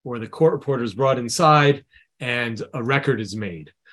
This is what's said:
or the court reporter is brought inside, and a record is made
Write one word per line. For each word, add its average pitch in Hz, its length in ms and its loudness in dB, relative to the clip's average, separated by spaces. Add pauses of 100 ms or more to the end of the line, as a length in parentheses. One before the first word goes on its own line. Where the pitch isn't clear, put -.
or 120 140 -8
the 110 80 -8
court 165 280 2
reporter 135 300 -2
is 104 100 -6
brought 131 240 0
inside, 143 680 4 (360)
and 120 420 -4 (100)
a 127 100 -6
record 135 380 0
is 101 160 -8
made 87 360 -10 (200)